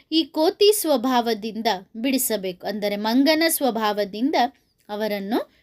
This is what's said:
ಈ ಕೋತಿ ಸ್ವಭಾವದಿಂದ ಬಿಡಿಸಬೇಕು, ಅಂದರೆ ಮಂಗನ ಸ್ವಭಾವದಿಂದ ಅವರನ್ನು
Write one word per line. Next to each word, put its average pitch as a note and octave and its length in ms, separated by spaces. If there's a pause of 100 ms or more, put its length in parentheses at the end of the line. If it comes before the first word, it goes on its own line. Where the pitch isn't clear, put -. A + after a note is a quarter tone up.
(120)
ಈ D#4+ 120
ಕೋತಿ G4 580
ಸ್ವಭಾವದಿಂದ A3+ 840 (280)
ಬಿಡಿಸಬೇಕು, A3 720
ಅಂದರೆ G3+ 280
ಮಂಗನ C4+ 520
ಸ್ವಭಾವದಿಂದ A3 880 (540)
ಅವರನ್ನು G#3 600 (120)